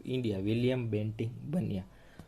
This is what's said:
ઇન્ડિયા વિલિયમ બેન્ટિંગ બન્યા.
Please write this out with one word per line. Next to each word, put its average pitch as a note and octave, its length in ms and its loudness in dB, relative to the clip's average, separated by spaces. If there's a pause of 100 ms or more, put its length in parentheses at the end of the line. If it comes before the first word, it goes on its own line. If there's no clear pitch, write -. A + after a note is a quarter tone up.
ઇન્ડિયા A#2+ 340 0
વિલિયમ A#2 500 2
બેન્ટિંગ G#2+ 420 0 (120)
બન્યા. A2+ 400 0 (440)